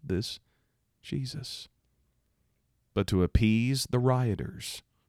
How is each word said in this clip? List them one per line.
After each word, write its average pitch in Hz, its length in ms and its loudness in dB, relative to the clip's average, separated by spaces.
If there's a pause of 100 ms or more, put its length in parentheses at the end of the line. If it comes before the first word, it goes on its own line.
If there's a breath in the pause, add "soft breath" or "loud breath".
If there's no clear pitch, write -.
this 95 360 -4 (640)
Jesus. 127 640 -8 (1300)
But 98 140 0
to 92 160 4
appease 117 640 2
the 123 100 0
rioters 123 840 -2 (260)